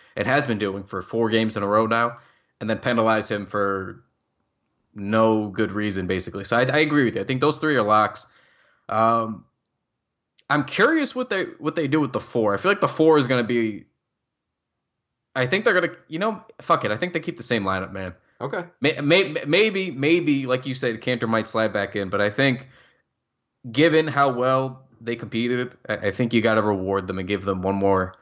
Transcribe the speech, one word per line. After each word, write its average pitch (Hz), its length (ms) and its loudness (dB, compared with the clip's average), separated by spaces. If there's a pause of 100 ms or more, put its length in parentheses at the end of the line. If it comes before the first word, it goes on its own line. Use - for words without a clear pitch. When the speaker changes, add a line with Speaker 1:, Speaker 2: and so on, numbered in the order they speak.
(160)
Speaker 1:
and - 100 -2
has 131 220 2
been 113 100 -2
doing 98 280 -4
for 95 160 -10
four 113 280 -2
games 110 280 0
in 101 60 -4
a 98 40 -2
row 107 180 4
now, 117 320 0 (440)
and 107 80 -6
then 107 80 0
penalize 110 520 2
him 104 160 -4
for 98 560 -4 (920)
no 110 540 2
good 95 240 -2
reason, 98 340 -4
basically. 95 380 -4
So 117 100 0
I, 120 60 4
I 131 180 0
agree 147 240 2
with 110 120 0
you. 101 60 -4
I 98 40 -6
think 127 160 -2
those 151 160 0
three 151 180 0
are 113 80 2
locks. 107 420 2 (640)
Um, 113 560 0 (1080)
I'm 147 140 2
curious 269 500 2
what 247 160 -4
they, 190 140 -2 (160)
what 151 160 -4
they 151 140 -2
do 151 100 2
with 135 140 -2
the 104 80 -2
four. 107 320 0
I 98 40 0
feel 185 140 0
like 202 80 0
the 139 80 0
four 156 300 6
is 131 100 4
gonna 123 160 2
be, 110 400 -2 (1500)
I 131 100 0
think 185 200 0
they're 226 80 4
gonna, 175 200 2 (140)
you 156 120 -8
know, 208 220 -4 (200)
fuck 160 240 0
it. 104 60 0
I 110 60 -2
think 175 140 -4
they 160 80 -2
keep 165 160 -8
the 113 80 -12
same 110 220 -2
lineup, 95 260 -4
man. 95 220 -10 (260)
Speaker 2:
Okay. 151 240 -6 (160)
Speaker 1:
May-, 139 220 0
may-, 160 440 2
maybe, 190 460 0
maybe, 143 540 0
like 127 200 -2
you 135 80 -6
said, 120 280 -4
Kanter 123 260 -2
might 110 220 0
slide 110 240 0
back 101 240 -2
in, 98 120 -4
but 98 120 0
I 104 80 2
think 131 380 0 (1000)
given 156 380 4
how 139 240 2
well 131 540 0 (160)
they 117 140 -4
competed, 120 640 -4 (100)
I, 104 200 -2
I 98 40 0
think 117 220 -2
you 117 80 4
gotta 110 200 4
reward 98 460 0
them 95 120 -4
and 92 80 -6
give 95 180 -2
them 95 160 -2
one 98 140 0
more, 98 460 0